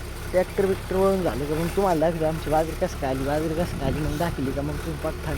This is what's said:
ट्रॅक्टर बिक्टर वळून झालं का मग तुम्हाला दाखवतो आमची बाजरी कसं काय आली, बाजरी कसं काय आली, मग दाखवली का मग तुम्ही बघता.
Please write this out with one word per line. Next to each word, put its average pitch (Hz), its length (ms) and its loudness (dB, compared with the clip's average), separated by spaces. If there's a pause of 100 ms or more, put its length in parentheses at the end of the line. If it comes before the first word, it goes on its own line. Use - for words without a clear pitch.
(320)
ट्रॅक्टर 185 340 2
बिक्टर 185 300 0
वळून 190 260 4
झालं 139 240 0
का 151 100 0
मग 165 120 0
तुम्हाला 170 420 4
दाखवतो 165 160 0
आमची 156 240 0
बाजरी 156 260 2
कसं - 240 -2
काय 139 100 0
आली, 135 140 0
बाजरी 156 300 0
कसं 170 240 -2
काय - 140 0
आली, 147 80 0
मग 147 180 -2
दाखवली 151 340 -2
का 139 100 -2
मग 147 160 -2
तुम्ही 156 260 -6
बघता. 156 340 -4